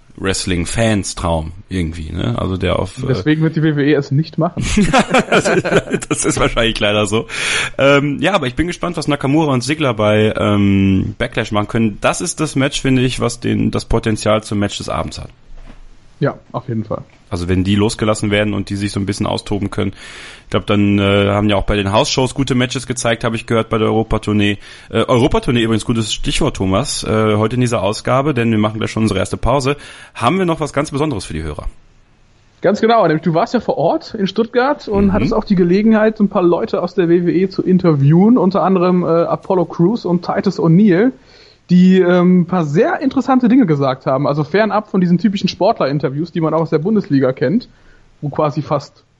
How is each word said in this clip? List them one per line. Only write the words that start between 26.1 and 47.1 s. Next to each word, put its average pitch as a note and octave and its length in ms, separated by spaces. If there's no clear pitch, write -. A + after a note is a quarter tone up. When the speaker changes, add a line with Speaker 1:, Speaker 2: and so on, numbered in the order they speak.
Speaker 1:
Stichwort, - 460
Thomas, G2 440
äh, G#2+ 340
heute A2 200
in B2 60
dieser A#2 200
Ausgabe, B2 520
denn A#2 180
wir A2 60
machen G#2+ 200
gleich G#2+ 140
schon A2 120
unsere F#2+ 140
erste G2 200
Pause, C3+ 380
haben F3+ 240
wir F#3+ 60
noch E3 160
was D3 140
ganz D3 180
Besonderes C#3 320
für - 80
die D#2 100
Hörer. D2+ 240
Speaker 2:
Ganz G3+ 200
genau, A3 240
nämlich D#3 180
du E3+ 120
warst F#3 200
ja A#3 60
vor - 180
Ort A3+ 360
in F#3+ 140
Stuttgart B3 580
und G3+ 200
Speaker 1:
Mhm. F#3+ 80
Speaker 2:
hattest G#3+ 200
auch A3 100
die G3 120
Gelegenheit, G#3+ 640
ein G3 80
paar F#3+ 160
Leute F3 380
aus F3 120
der F3 140
W F3 180
W E3 60
E F#3 160
zu - 140
interviewen, F3 760
unter F#3 240
anderem, F3+ 400
äh, D#3 40
Apollo E3 580
Crews E3+ 400
und F3+ 200
Titus G3 360
O'Neil, F#3+ 500
die, F#3 300
ähm, F3+ 400
ein E3 60
paar F3+ 200
sehr A3 340
interessante C4 480
Dinge B3+ 160
gesagt C#3 400
haben, C#3 220
also C#3+ 180
fernab G#3 460
von G3 100
diesen F3+ 160
typischen G3 320
Sportler-Interviews, D3+ 800
die E3+ 120
man D#3 100
auch D#3+ 80
aus D#3 100
der D#3+ 100
Bundesliga D3+ 520